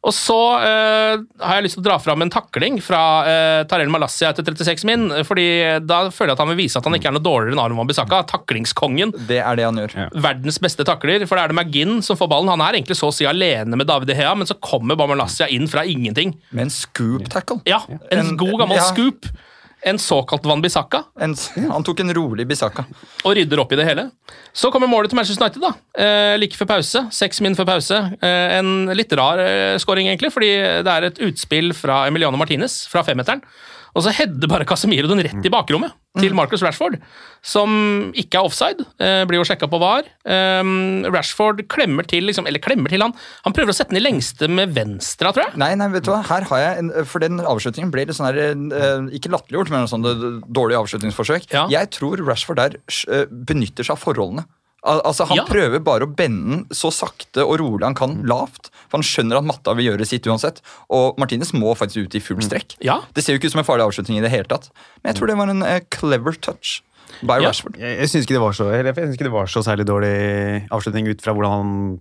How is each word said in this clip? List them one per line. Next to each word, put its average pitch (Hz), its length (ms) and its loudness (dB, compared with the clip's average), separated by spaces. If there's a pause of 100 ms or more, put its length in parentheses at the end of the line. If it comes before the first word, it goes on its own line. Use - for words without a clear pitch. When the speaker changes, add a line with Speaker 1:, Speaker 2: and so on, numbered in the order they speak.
Speaker 1:
Og 214 60 4
så, - 240 2 (240)
eh, 220 560 4 (260)
har 180 140 4
jeg 202 80 2
lyst 185 100 -2
til 185 80 -6
å 196 60 2
dra 185 100 4
fram 151 220 2
en 170 80 0
takling 220 520 -2
fra, 160 460 4
eh, 160 380 2
Tarell 156 240 0
Malassia 156 400 0
etter 160 160 -2
trettiseks 165 400 -2
min, 226 240 2 (160)
fordi 170 600 2
da 175 240 2
føler 185 220 0
jeg 131 60 0
at 151 80 2
han 160 100 0
vil 185 80 0
vise 131 140 -2
at 120 80 -2
han 156 80 2
ikke 160 160 0
er 135 80 0
noe 156 80 -2
dårligere 123 320 2
enn - 20 2
Aron 117 180 0
Wan-Bissaka. 127 480 0
Taklingskongen. 139 840 -2 (160)
Speaker 2:
Det 123 160 2
er 120 140 0
det 117 80 2
han 113 100 0
gjør. 107 200 -6
Speaker 3:
Ja. 95 180 -6
Speaker 1:
Verdens 143 460 0
beste 165 260 0
takler, 180 420 0
for 190 80 2
da 180 80 2
er 160 60 0
det 160 100 0
McGinn 170 420 0
som 190 140 0
får 175 140 0
ballen. 156 180 2
Han 175 140 2
er 202 180 2
egentlig 156 160 -2
så 147 140 0
å 147 40 -2
si 147 120 0
alene 139 500 0
med 139 120 0
David 139 200 2
De 139 80 0
Gea, 147 200 2
men 196 120 -4
så 208 140 -4
kommer 123 340 0
bare 147 140 2
Malassia 139 400 0
inn 135 180 0
fra 151 160 0
ingenting. 147 540 -2 (160)
Speaker 2:
Med 123 120 -2
en 127 40 -6
scoop 123 580 -4
tackle. 185 380 -4
Speaker 1:
Ja, 196 140 0 (320)
en 190 80 2
Speaker 2:
En, 165 180 0
Speaker 1:
god 190 240 0
gammel 190 160 2
Speaker 2:
ja. 170 60 4 (100)
Speaker 1:
scoop. 240 320 0 (600)
En 190 120 2
såkalt 143 440 0
Wan-Bissaka. 151 640 0 (160)
Speaker 2:
En 156 140 -2
s-, - 200 -8
han 208 280 -2
tok 170 160 -2
en 185 120 0
rolig 123 360 -2
Bissaka. 131 360 -2 (400)
Speaker 1:
Og 196 140 4
rydder 151 220 2
opp 131 120 0
i 135 40 2
det 147 100 2
hele. 165 260 -2 (400)
Så 254 220 2
kommer 254 160 4
målet 214 220 4
til 247 40 -2
Manchester 208 300 0
United, 262 160 -2
da. 359 80 2 (260)
Eh, 208 420 2
like 208 200 -2
før 202 100 -2
pause. 214 460 0
Seks - 280 -2
min 196 140 2
før 185 120 0
pause. 185 240 0 (280)
Eh, 180 380 2
en 190 300 0
litt 196 260 0
rar, 143 240 4
eh, 190 400 2
scoring, 190 300 2
egentlig, 190 260 0
fordi 196 500 2
det 185 40 0
er 170 180 2
et 175 140 -6
utspill 160 560 -2
fra 139 320 0
Emiliano 151 280 0
Martinez 160 520 -2
fra 175 160 0
femmeteren. 147 360 0 (580)
Og 170 80 2
så 220 80 4
header 160 340 0
bare 160 220 2
Casemiro 160 400 2
den 196 160 4
rett 101 200 -6
i - 40 4
bakrommet 233 420 0 (260)
til 190 140 4
Speaker 2:
Mm. 190 60 -2
Speaker 1:
Marcus 175 240 0
Rashford, 185 380 0 (420)
som 208 760 2
ikke - 200 0
er 190 80 4
offside, 339 360 0 (180)
eh, 190 260 2
blir 175 160 2
jo 170 40 2
sjekket 170 240 -2
på 165 120 0
var. 220 220 2 (220)
Ehm, 190 800 0 (100)
Rashford 208 540 -2
klemmer 175 400 0
til, 175 220 0
liksom, 202 180 -2
eller 151 120 -2
klemmer 185 300 0
til 190 120 2
han. 233 120 0 (300)
Han 202 100 0
prøver 220 200 2
å - 40 -2
sette - 160 -2
den 185 80 2
i 233 40 0
lengste 156 440 0
med 180 240 0
venstre, 110 600 -2
tror 320 140 0
jeg. - 100 -8
Speaker 2:
Nei, 170 180 2
nei, 202 140 0
vet 185 140 -2
du 185 80 0
hva? 208 140 0
Her 185 240 0
har 135 140 2
jeg 170 200 0
en, 165 80 -4 (140)
for 165 140 -6
den 170 200 0
avslutningen 151 540 -2
ble 135 120 -2
litt 151 120 -8
sånn 139 120 0
her, 135 80 -2 (140)
eh, 139 680 -2
ikke 151 160 -4
latterliggjort, 165 400 -4
men 123 160 0
sånn 113 160 -2
det, 120 160 0
det, 120 320 -8
dårlig 120 240 2
avslutningsforsøk. 110 760 -2
Speaker 1:
Ja. 147 140 2
Speaker 2:
Jeg 156 300 0
tror 156 280 -4
Rashford 135 360 -2
der, 139 160 0 (320)
eh, 139 160 2
benytter 123 600 -4
seg 147 120 -2
av - 60 -16
forholdene. 120 420 -2 (420)
Al-, 151 160 4
altså, 160 240 0
han 180 140 4
Speaker 1:
Ja. - 20 -4
Speaker 2:
prøver 156 400 2
bare 135 220 2
å 143 100 -10
bende 120 340 0
den 151 200 -4
så - 240 -2
sakte - 500 -4
og 156 160 2
rolig 113 240 -2
han 131 120 0
kan, 143 280 -2
lavt. 123 460 -4 (180)
For 147 120 -2
han 156 40 -2
skjønner 117 360 0
at 143 40 0
matta 147 320 -2
vil 120 160 2
gjøre 101 160 -2
sitt 127 160 -4
uansett. 113 380 -2 (280)
Og 127 280 4
Martinez 127 340 -2
må 113 240 2
faktisk 104 300 -4
ut - 100 -12
i 107 40 0
full 98 180 -6
Speaker 1:
Mm. 98 100 0
Speaker 2:
strekk. - 320 -6
Speaker 1:
Ja. 294 220 0 (120)
Speaker 2:
Det 147 100 -2
ser 147 100 2
jo 139 60 2
ikke 165 80 -2
ut 147 40 0
som 160 80 0
en 151 60 -2
farlig 120 180 2
avslutning 104 360 -2
i - 20 0
det 117 100 0
hele 117 140 0
tatt. - 240 -6 (340)
Men 226 100 -2
jeg - 60 -4
tror 226 80 0
det 214 100 0
var 202 120 0
en, 190 140 0
eh, 180 160 0 (100)
clever 147 500 -2
touch - 440 -8 (380)
by 123 200 2
Speaker 1:
Ja. 151 80 4
Speaker 2:
Rashford. - 280 -6
Speaker 3:
Jeg, 117 220 -6
jeg 143 80 2
synes 151 180 2
ikke 131 120 2
det - 20 4
var 110 140 4
så, 101 180 0
eller 127 220 0
jeg - 20 -6
synes 151 220 -4
ikke 139 100 -4
det 127 60 -2
var 101 140 0
så 110 180 -2
særlig 104 220 0
dårlig 101 800 0
avslutning 110 400 -2
ut 104 120 -4
fra 110 120 -2
hvordan 104 180 0
han 98 500 -2